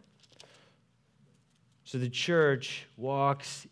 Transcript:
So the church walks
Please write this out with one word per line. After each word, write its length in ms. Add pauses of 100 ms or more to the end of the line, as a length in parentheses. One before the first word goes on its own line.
(1800)
So 160
the 100
church 760 (100)
walks 760